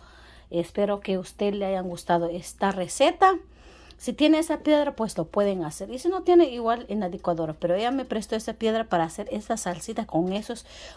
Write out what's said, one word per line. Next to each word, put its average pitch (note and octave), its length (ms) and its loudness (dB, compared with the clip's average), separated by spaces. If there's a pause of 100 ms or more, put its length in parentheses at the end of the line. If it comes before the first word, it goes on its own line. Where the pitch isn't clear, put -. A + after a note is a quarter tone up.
(500)
Espero G3+ 500 -2
que F#3+ 160 -2
a F#3 40 -2
usted G3+ 320 -4
le G3+ 140 -4
hayan F#3+ 240 -2
gustado E3+ 400 0
esta F3+ 400 -4
receta. D#4 680 4 (580)
Si - 160 -6
tiene D#4 240 4
esa D#4 220 -2
piedra, D4 360 2
pues - 220 -4
lo E3 80 -2
pueden G3 380 0
hacer. F#3+ 280 -10
Y B3+ 60 -8
si E4+ 120 -2
no F#4 120 0
tiene, F4 300 8
igual A#3 380 -2
en G#3 100 -2
la F#3+ 80 -2
licuadora. E3 460 -2
Pero E3+ 200 0
ella A3 160 0
me C4 160 -2
prestó A3 300 -4
esa A3 180 -4
piedra A3+ 300 0
para E3+ 220 0
hacer E3 260 -8
esta A3 260 -4
salsita G#3 480 -6
con F3 260 0
esos G#3+ 360 -8 (300)